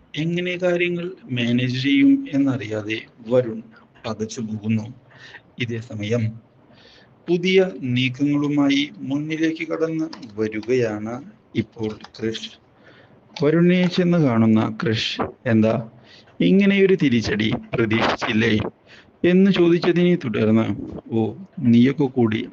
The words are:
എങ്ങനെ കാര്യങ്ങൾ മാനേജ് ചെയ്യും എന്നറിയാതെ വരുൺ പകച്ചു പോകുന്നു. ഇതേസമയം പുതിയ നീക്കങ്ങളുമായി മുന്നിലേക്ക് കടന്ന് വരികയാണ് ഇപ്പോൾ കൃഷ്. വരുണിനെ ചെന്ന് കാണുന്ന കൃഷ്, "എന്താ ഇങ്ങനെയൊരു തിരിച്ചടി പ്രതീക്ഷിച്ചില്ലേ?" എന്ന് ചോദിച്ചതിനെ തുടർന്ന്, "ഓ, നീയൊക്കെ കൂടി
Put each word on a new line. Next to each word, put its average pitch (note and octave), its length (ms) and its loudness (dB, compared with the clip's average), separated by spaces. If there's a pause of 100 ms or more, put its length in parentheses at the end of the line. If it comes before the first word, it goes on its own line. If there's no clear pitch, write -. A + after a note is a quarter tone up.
(180)
എങ്ങനെ F3 380 -4
കാര്യങ്ങൾ F3 560 -2 (200)
മാനേജ് B2 480 -2
ചെയ്യും C#3 540 4
എന്നറിയാതെ A2 640 -2 (300)
വരുൺ A2+ 360 0 (440)
പകച്ചു A2 340 -8
പോകുന്നു. G#2+ 440 -4 (720)
ഇതേസമയം A2+ 640 -4 (1040)
പുതിയ F#3 440 2 (100)
നീക്കങ്ങളുമായി C#3+ 1160 0
മുന്നിലേക്ക് D#3 680 -4
കടന്ന് D#3+ 380 -4 (300)
വരികയാണ് A2 760 -2 (420)
ഇപ്പോൾ A2 360 -6 (240)
കൃഷ്. A2 340 -8 (960)
വരുണിനെ F3 440 4
ചെന്ന് F3 300 2
കാണുന്ന A2+ 680 2
കൃഷ്, - 380 -2 (240)
"എന്താ A2 440 2 (500)
ഇങ്ങനെയൊരു G3 560 4
തിരിച്ചടി A2 580 0 (200)
പ്രതീക്ഷിച്ചില്ലേ?" A2 800 0 (720)
എന്ന് F#3 280 6
ചോദിച്ചതിനെ F3 640 4
തുടർന്ന്, A2 520 2 (440)
"ഓ, A2 220 -2 (260)
നീയൊക്കെ B2+ 480 4
കൂടി A#2 460 0